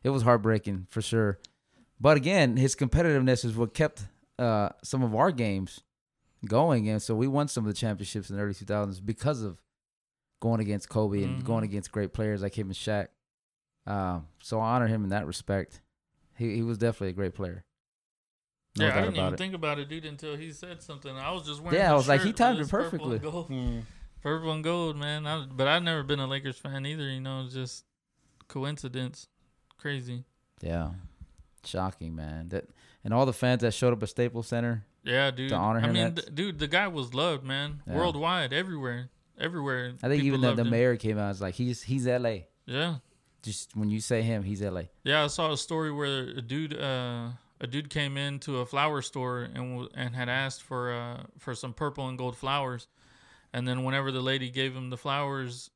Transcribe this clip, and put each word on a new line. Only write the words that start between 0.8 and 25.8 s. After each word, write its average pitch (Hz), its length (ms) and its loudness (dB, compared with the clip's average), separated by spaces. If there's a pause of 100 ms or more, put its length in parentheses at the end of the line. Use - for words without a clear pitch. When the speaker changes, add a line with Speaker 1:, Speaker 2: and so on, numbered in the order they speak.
Speaker 1:
for 113 120 -4
sure. 107 360 2 (640)
But 151 160 10
again, 143 400 6
his 131 180 6
competitiveness 135 680 4
is 117 120 0
what 117 180 0
kept, 151 300 0 (340)
uh, 110 320 4 (120)
some 131 200 0
of 113 120 2
our 139 180 6
games 101 480 -2 (680)
going, 117 420 4
and 107 140 0
so 117 120 0
we 113 120 4
won 143 220 2
some 113 180 -2
of 104 80 0
the - 40 -4
championships 104 520 -4
in 98 60 -4
the 101 60 -2
early 101 120 -2
two 101 100 -12
thousands 98 360 -2
because 113 420 -2
of 95 160 -6 (840)
going 113 200 2
against 104 280 -2
Kobe 101 360 2
and 90 140 -2
Speaker 2:
Mm-hmm. 127 80 -4
Speaker 1:
going 113 180 0
against 101 280 -4
great 104 220 -2
players 107 280 0
like 98 140 -4
him 101 120 -4
and 95 80 -6
Shaq. 104 320 -2 (760)
Um, 92 420 -2 (120)
so 110 200 -2
I 113 160 2
honor 120 100 4
him 110 160 2
in 98 80 0
that 98 160 0
respect. 95 540 -4 (560)
He, 117 180 0
he 117 80 2
was 117 160 0
definitely 104 300 0
a 92 60 -4
great 92 200 -2
player. 90 300 -8 (1120)
No 156 80 4
Speaker 2:
Yeah, 143 60 6
I - 20 0
Speaker 1:
doubt 147 120 4
Speaker 2:
didn't 190 80 0
Speaker 1:
about 95 80 0
Speaker 2:
even 92 120 2
Speaker 1:
it. - 40 -6
Speaker 2:
think 185 160 -4
about 151 260 -2
it, 143 80 -8
dude, 156 160 -10
until 147 320 -8
he 160 160 -12
said 175 280 -14
something. 143 360 -14
I 135 160 -4
was 180 120 -6
just 147 160 -8
wearing 165 200 2
Speaker 1:
Yeah, 196 60 6
I 170 40 8
Speaker 2:
the 151 60 10
Speaker 1:
was 131 120 6
like, 139 120 8
he 196 80 4
Speaker 2:
shirt 220 80 0
Speaker 1:
timed 247 220 6
it - 20 0
Speaker 2:
with 147 60 0
his 135 40 -8
purple 233 200 2 (180)
Speaker 1:
perfectly. 120 80 2
Speaker 2:
and 104 60 -2
gold. 165 260 -6
Speaker 3:
Hmm. 123 300 -2 (440)
Speaker 2:
Purple 160 300 -2
and 156 100 -4
gold, 165 340 0
man. 147 300 -4
I, 151 200 -4
but 131 200 0
I've 160 160 6